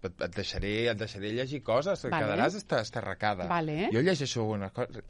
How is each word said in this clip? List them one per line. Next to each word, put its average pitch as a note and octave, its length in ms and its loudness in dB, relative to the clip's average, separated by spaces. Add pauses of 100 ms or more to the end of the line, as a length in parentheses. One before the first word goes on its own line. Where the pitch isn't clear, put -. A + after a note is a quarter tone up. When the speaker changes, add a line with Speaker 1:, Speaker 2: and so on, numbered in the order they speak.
Speaker 1:
et F2+ 300 -4
deixaré, G#2 540 -2
et A2 80 0
deixaré G#2 360 -6
llegir C3 280 -4
coses, D3+ 400 2
que C3 60 -2
Speaker 2:
Vale. E3 180 4
Speaker 1:
quedaràs A2+ 300 4
esta-, D#3+ 240 0
estarracada. G2+ 680 -2
Speaker 2:
Vale. E3 440 0
Speaker 1:
Jo A2+ 80 4
llegeixo C#3+ 420 2
alguna G#2 280 -2
cosa... - 400 -6